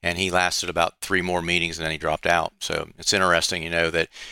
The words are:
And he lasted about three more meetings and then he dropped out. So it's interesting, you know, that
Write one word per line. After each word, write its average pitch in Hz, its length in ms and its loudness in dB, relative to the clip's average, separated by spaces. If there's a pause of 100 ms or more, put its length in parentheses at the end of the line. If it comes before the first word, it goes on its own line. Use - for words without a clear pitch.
And 87 140 0
he 92 140 0
lasted 90 380 0
about 85 320 0
three 95 200 0
more 90 200 0
meetings 85 360 -2
and 82 80 -6
then 80 60 -2
he 80 60 -4
dropped 78 300 -4
out. 85 320 2
So 78 380 -4
it's - 160 0
interesting, 87 500 2
you 80 60 -8
know, 85 220 0
that 82 180 0 (220)